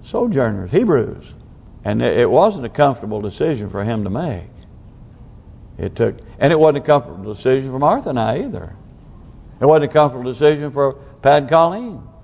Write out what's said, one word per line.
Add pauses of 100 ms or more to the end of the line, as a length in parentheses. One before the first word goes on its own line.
sojourners,
Hebrews. (580)
And
it,
it
wasn't
a
comfortable
decision
for
him
to
make. (1300)
It
took, (240)
and
it
wasn't
a
comfortable
decision
for
Martha
and
I
either. (840)
It
wasn't
a
comfortable
decision
for (280)
Pat
and
Colleen. (220)